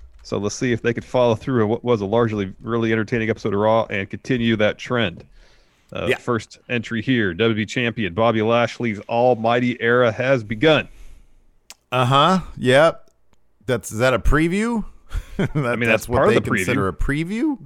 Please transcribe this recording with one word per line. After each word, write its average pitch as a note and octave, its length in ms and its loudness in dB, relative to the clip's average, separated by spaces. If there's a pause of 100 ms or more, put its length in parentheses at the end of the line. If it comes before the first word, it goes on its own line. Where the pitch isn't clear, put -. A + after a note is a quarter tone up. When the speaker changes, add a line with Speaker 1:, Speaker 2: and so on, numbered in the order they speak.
(220)
Speaker 1:
So - 160 -6
let's G2+ 160 -4
see B2+ 180 -2
if A2+ 100 -2
they A#2 120 0
could A2 100 -10
follow A#2+ 300 2
through A#2+ 300 0
on G#2 40 2
what A#2 160 -4
was A#2+ 160 0
a G2+ 60 -4
largely G#2+ 540 0
really A2+ 320 -2
entertaining A2 360 0
episode G#2+ 260 -2
of G2+ 60 0
Raw A2 300 4
and G2 180 -6
continue A#2 480 -2
that G#2 220 0
trend. A2 460 -4 (680)
Uh, F2 160 -6
Speaker 2:
Yeah. A#2+ 100 0
Speaker 1:
first - 400 -6 (120)
entry A#2 320 -6
here, A2+ 320 0
W A2 160 2
W A2 120 -2
E G2 40 -6
champion A2+ 480 -4
Bobby A2+ 280 2
Lashley's A#2 680 -2
almighty A#2+ 720 2
era A#2+ 300 4
has B2+ 320 0
begun. A2+ 460 2 (1040)
Speaker 2:
Uh-huh. C#3 480 4 (180)
Yep. C#3 520 4 (560)
That's, A#2+ 260 -4
is A2 60 -8
that B2+ 160 2
a A2 40 2
preview? F#3+ 720 2
<laughs> - 60 -20 (440)
That, F3+ 160 0
Speaker 1:
I A#2+ 220 -2
mean, A#2 120 0
Speaker 2:
that's A2+ 140 2
Speaker 1:
that's - 60 -12
Speaker 2:
what A#2+ 80 0
Speaker 1:
part D3 120 4
of A3 60 4
Speaker 2:
they A#2 60 2
Speaker 1:
the A2+ 100 -4
preview. A#2+ 60 0
Speaker 2:
consider G2 320 0
a F2+ 40 -4
preview? G3+ 720 -2